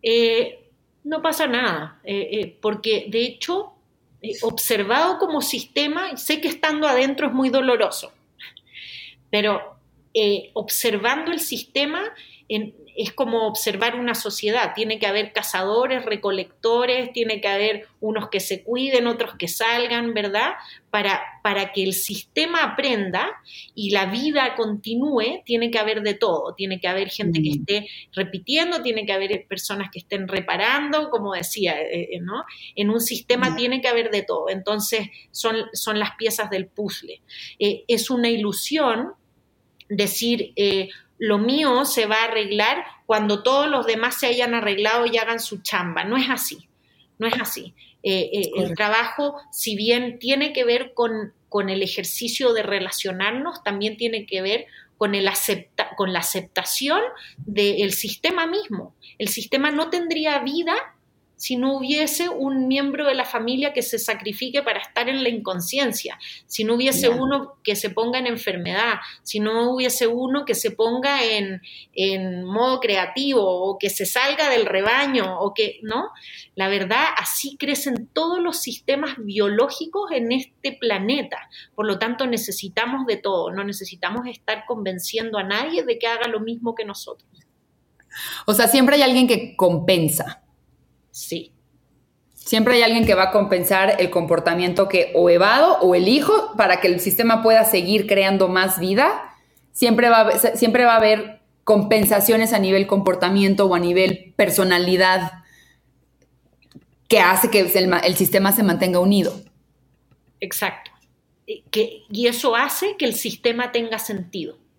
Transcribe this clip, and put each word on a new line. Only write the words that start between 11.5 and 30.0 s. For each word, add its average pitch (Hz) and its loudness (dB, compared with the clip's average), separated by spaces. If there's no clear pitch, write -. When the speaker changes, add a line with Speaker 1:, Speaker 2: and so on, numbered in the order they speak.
Speaker 1:
en, 214 -6
es 214 -6
como 226 -2
observar 220 -2
una 240 -4
sociedad. 208 -4
Tiene 214 -4
que 208 -2
haber 214 -2
cazadores, 220 -2
recolectores, 233 -2
tiene 220 -4
que 208 -2
haber 208 -2
unos 214 -4
que 196 -4
se 190 -6
cuiden, 247 0
otros 233 -4
que 170 -6
salgan, 233 -2
¿verdad? 208 -2
Para, 196 0
para 196 -2
que 196 -2
el 190 0
sistema 311 -4
aprenda 240 -2
y 208 -4
la 196 2
vida 262 -2
continúe, 233 -2
tiene 233 0
que 233 0
haber 214 -2
de 208 0
todo. 180 -2
Tiene 190 -6
que 185 -4
haber 190 -2
gente 170 -2
que 151 2
Speaker 2:
Mm. 147 -2
Speaker 1:
esté 208 -4
repitiendo, 254 -2
tiene 220 -4
que 208 -4
haber 196 -4
personas 196 -8
que 175 -14
estén 190 -8